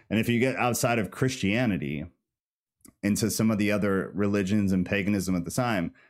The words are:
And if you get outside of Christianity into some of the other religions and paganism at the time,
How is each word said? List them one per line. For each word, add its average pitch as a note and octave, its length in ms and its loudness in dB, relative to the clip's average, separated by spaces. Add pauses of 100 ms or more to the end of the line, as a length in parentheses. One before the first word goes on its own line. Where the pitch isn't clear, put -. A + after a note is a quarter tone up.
And G#2 100 2
if A2+ 80 0
you A#2+ 120 2
get B2 160 2
outside A#2 440 0
of F#2+ 120 -4
Christianity G2 920 -2 (1000)
into G2+ 280 0
some A2+ 200 2
of G#2+ 60 2
the G#2 140 2
other G2 420 0
religions G2+ 600 0
and F#2 120 2
paganism F#2+ 500 0
at F2 100 -2
the E2+ 60 -8
time, A2+ 420 -2 (160)